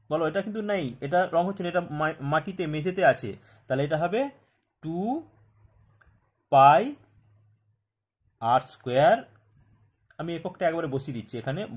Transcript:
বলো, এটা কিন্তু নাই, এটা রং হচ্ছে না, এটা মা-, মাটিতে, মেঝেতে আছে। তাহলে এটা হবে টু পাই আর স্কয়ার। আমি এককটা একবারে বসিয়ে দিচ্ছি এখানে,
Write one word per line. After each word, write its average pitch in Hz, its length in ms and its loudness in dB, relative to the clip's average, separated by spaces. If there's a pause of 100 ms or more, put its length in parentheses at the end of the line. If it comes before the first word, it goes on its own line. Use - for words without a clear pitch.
বলো, 160 200 0
এটা 185 160 -4
কিন্তু 214 160 -8
নাই, 190 340 -4 (100)
এটা 175 300 0
রং 170 100 2
হচ্ছে 196 180 -6
না, 175 60 -4
এটা 175 120 -2 (180)
মা-, 156 220 -4 (100)
মাটিতে, 170 360 -2
মেঝেতে 170 440 -2
আছে। 123 180 -2 (360)
তাহলে 135 180 0
এটা 147 200 -2
হবে 220 260 -2 (540)
টু 202 400 -4 (1300)
পাই 151 440 8 (1500)
আর 120 200 4 (100)
স্কয়ার। 143 460 4 (1000)
আমি 165 160 -8
এককটা 180 320 -6
একবারে 165 220 -2
বসিয়ে 135 300 -6
দিচ্ছি 113 200 -12
এখানে, 135 280 -6 (120)